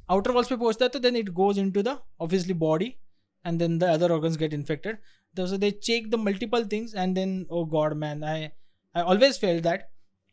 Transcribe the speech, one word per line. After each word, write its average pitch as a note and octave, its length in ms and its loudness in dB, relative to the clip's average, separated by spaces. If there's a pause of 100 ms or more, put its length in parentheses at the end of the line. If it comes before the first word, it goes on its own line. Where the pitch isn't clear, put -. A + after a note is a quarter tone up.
आउटर G3 220 2
वॉल्स A#3+ 160 2
पे C4 80 -2
पहुंचता A3+ 300 2
है, B3+ 40 2
तो C4+ 100 -6
then A#3+ 240 2
it G3+ 60 -6
goes G3 340 2
into G3 200 0
the, C4 120 -2 (260)
obviously, F3+ 420 0
body, E3 260 2 (580)
and E3+ 140 0
then E3 180 2
the F3+ 180 4
other F3 120 4
organs D#3+ 280 0
get D#3 160 -2
infected। D3+ 420 -4 (400)
तो F3+ 120 -2
so F#3+ 60 -2
they G3+ 180 0 (180)
check A3+ 220 0
the A3+ 160 0
multiple A3 460 0
things, A3 200 -6
and F#3 240 0
then, F#3+ 160 0 (200)
oh E3+ 120 0 (100)
God, D3+ 220 0
man, D3+ 260 -6
I, D#3 140 -4 (580)
I E3+ 180 0
always B3+ 320 6
felt E3+ 180 2
that F3 260 -2 (440)